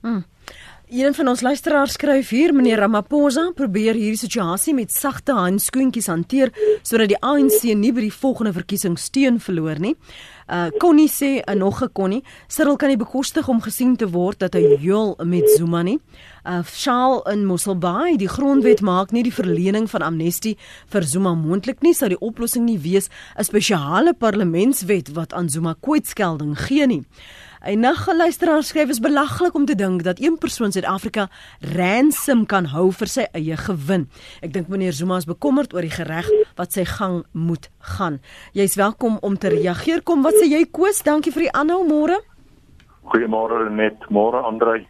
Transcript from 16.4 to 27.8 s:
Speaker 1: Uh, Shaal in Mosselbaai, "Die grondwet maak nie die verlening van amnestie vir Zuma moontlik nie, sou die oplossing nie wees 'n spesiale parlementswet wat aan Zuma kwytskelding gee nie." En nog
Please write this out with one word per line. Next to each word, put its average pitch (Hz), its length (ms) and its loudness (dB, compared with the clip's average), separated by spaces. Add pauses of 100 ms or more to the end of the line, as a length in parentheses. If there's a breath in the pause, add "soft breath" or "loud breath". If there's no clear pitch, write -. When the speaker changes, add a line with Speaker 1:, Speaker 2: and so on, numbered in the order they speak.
Speaker 1:
Uh, 175 180 -4
Shaal 254 580 0 (100)
in 202 140 0
Mosselbaai, 190 720 0
"Die 190 100 -2
grondwet 277 540 4
maak 190 300 0
nie 233 120 0
die 233 100 -2
verlening 190 560 0
van 196 120 -4
amnestie 170 560 -2 (300 loud breath)
vir 196 160 -2
Zuma 175 300 0
moontlik 175 480 -2
nie, 330 120 4
sou 247 160 0
die 180 100 -2
oplossing 233 460 -4
nie 220 140 0
wees 180 300 0 (280 loud breath)
'n - 60 -4
spesiale 196 680 0
parlementswet 196 1000 0
wat 160 200 -8
aan 175 160 -4
Zuma 160 300 -2
kwytskelding 165 800 -2
gee 277 300 0
nie." 165 160 0 (600 loud breath)
En 208 160 -2
nog 262 300 0